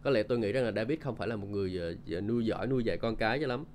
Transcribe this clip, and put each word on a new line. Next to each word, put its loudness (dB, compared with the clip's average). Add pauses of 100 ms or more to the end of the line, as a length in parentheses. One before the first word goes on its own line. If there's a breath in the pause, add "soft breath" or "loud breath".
Có 2
lẽ 6
tôi 2
nghĩ 2
rằng 2
là 2
David 0
không -4
phải -4
là -2
một -6
người, -2 (140)
ờ, -2
nuôi, 2
giỏi 0
nuôi 2
dạy 0
con 0
cái 0
cho -2
lắm. -4